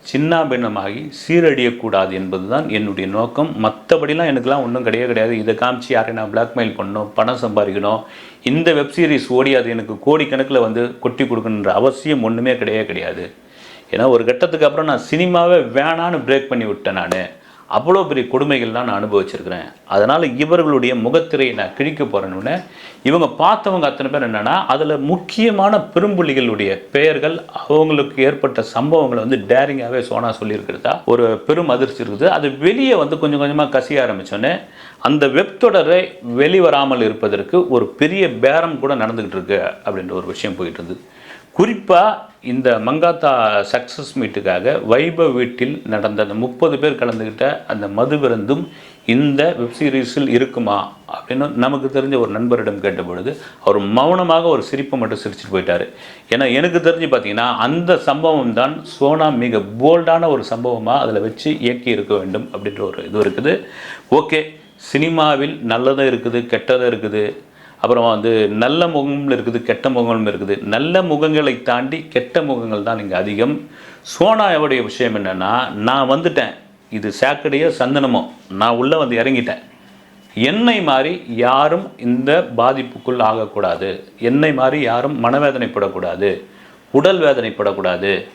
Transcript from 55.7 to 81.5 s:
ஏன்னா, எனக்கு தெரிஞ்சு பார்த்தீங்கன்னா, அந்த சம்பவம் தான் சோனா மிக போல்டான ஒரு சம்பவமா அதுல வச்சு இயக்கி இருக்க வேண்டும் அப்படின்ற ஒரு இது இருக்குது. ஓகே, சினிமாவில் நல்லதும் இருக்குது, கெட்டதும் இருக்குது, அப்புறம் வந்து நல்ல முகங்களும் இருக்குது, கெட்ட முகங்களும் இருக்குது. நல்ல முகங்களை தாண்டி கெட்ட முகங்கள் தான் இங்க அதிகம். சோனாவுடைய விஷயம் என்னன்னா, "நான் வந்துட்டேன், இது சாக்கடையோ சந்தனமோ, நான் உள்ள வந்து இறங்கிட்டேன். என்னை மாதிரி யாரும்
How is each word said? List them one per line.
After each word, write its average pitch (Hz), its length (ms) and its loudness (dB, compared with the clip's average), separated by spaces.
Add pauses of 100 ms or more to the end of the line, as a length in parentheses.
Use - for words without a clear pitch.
ஏன்னா, 123 240 2
எனக்கு 170 240 2
தெரிஞ்சு 165 260 2
பார்த்தீங்கன்னா, 117 520 0
அந்த 165 420 2
சம்பவம் 147 560 0
தான் 135 320 0
சோனா 156 440 2
மிக 120 280 0
போல்டான 160 720 0
ஒரு 139 220 0
சம்பவமா 120 480 -2
அதுல 113 220 0
வச்சு 113 400 -4
இயக்கி 120 300 -4
இருக்க 104 260 0
வேண்டும் 95 380 -4
அப்படின்ற 101 260 -8
ஒரு - 280 -8
இது 104 120 -4
இருக்குது. 123 460 0 (500)
ஓகே, 156 440 0 (160)
சினிமாவில் 151 920 0
நல்லதும் 131 400 2
இருக்குது, 120 380 -2
கெட்டதும் 120 480 0
இருக்குது, 107 500 -4 (380)
அப்புறம் 117 280 4
வந்து 110 380 2
நல்ல 127 400 2
முகங்களும் 139 500 -2
இருக்குது, 117 260 -4
கெட்ட - 260 0
முகங்களும் 117 380 0
இருக்குது. 98 340 -2
நல்ல 143 400 0
முகங்களை 151 600 0
தாண்டி 135 480 -2
கெட்ட 127 320 -2
முகங்கள் 113 420 -4
தான் 113 160 -2
இங்க 98 180 -4
அதிகம். 104 520 -2 (500)
சோனாவுடைய 170 640 4
விஷயம் 110 320 -2
என்னன்னா, 101 560 -2
"நான் 127 380 0
வந்துட்டேன், 139 440 0 (360)
இது 107 320 -6
சாக்கடையோ 143 580 0
சந்தனமோ, 127 500 0 (200)
நான் 107 260 2
உள்ள 135 220 2
வந்து 123 200 0
இறங்கிட்டேன். 123 440 0 (720)
என்னை 208 460 2
மாதிரி 151 460 0
யாரும் 139 720 2